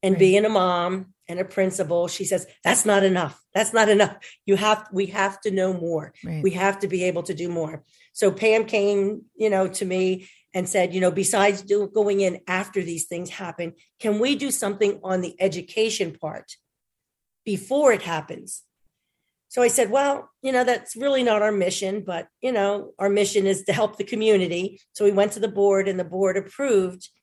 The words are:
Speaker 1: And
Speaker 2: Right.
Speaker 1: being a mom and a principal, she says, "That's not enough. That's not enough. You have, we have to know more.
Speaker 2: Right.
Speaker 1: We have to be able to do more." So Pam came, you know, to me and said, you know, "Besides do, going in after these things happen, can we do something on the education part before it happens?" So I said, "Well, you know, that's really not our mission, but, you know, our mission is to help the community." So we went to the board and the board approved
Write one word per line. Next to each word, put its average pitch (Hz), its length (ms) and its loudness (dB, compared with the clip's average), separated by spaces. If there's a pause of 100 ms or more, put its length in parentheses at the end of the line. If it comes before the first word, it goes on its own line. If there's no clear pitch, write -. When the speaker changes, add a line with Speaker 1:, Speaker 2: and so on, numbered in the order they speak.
Speaker 1:
And 190 120 2
Speaker 2:
Right. 180 60 0
Speaker 1:
being 190 260 6
a 220 40 4
mom 185 640 0 (160)
and 175 100 -8
a 185 60 -2
principal, 180 640 -2
she - 180 -8
says, 185 220 -2 (160)
"That's - 200 2
not 202 200 4
enough. 180 360 0 (140)
That's 196 180 0
not 220 160 4
enough. 202 300 4 (300)
You 196 80 4
have, 214 360 0
we 196 160 -2
have 196 340 -2
to 214 100 -4
know 190 200 0
more. 165 420 -6 (100)
Speaker 2:
Right. 160 200 -6
Speaker 1:
We 190 80 2
have 196 280 0
to 202 80 -4
be 180 160 -2
able 175 200 -2
to 175 120 -8
do 165 120 -6
more." 165 360 -6 (280)
So 196 200 2
Pam 220 340 2
came, 202 600 0 (100)
you 214 160 0
know, 190 160 2
to 190 180 -6
me 185 420 -2 (280)
and 185 140 -4
said, 175 240 0
you 185 80 -2
know, 180 80 4
"Besides 196 540 0
do, 202 240 0
going 202 340 0
in 180 260 -2
after 185 360 -4
these 170 220 -6
things 180 260 -10
happen, 170 420 -10 (260)
can 214 200 0
we 269 160 2
do 277 160 -6
something 202 520 -2
on 185 180 -2
the 175 200 -8
education 190 720 -2
part - 460 -14 (880)
before 254 480 2
it 196 120 0
happens?" 165 580 -8 (840)
So - 160 0
I 240 40 6
said, 233 220 2
"Well, 277 400 0 (140)
you 262 80 -2
know, 254 120 2
that's 240 320 -2
really 262 280 0
not 214 180 2
our 214 100 2
mission, 190 520 -2
but, 175 240 -8 (140)
you 262 100 -2
know, 202 480 -2
our 196 100 0
mission 202 380 2
is 190 160 0
to 190 100 0
help 208 240 -2
the 202 60 -6
community." 196 760 0 (140)
So 214 120 -2
we 202 60 4
went 202 200 2
to 208 80 -12
the 208 80 -2
board 196 400 2
and 185 120 -4
the 180 40 -2
board 185 340 -2
approved 196 720 -2 (140)